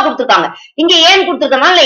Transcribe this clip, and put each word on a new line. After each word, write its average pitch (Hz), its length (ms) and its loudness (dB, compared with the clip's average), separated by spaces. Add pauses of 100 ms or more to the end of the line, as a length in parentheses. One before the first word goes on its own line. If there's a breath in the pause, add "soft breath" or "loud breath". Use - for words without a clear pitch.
கொடுத்திருக்காங்க. 240 440 -2 (240 loud breath)
இங்க 339 220 0
ஏன் 349 340 2
கொடுத்திருக்கனால 277 560 0